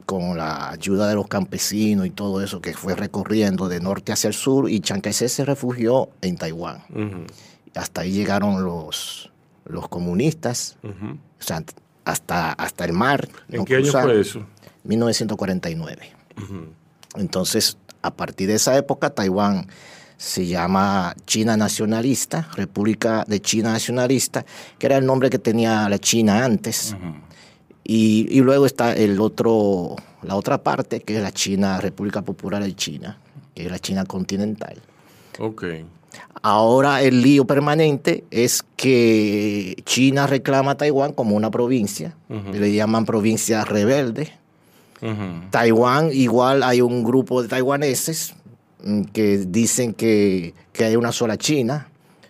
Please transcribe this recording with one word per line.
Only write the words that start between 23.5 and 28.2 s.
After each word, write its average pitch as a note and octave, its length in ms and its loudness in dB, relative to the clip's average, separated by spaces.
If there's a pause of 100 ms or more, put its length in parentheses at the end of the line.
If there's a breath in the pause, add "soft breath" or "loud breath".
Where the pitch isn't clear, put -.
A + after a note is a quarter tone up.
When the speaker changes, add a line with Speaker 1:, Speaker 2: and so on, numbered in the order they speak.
Speaker 1:
Nacionalista, B2 720 -2 (320 loud breath)
que - 80 0
era C3+ 100 4
el C3+ 80 2
nombre C3 240 4
que B2+ 120 0
tenía A2+ 480 2
la G2+ 100 2
China A2+ 460 4
antes. A2+ 520 -2
Speaker 2:
Ujú. F2+ 180 -10 (680 loud breath)
Speaker 1:
Y, A2 480 4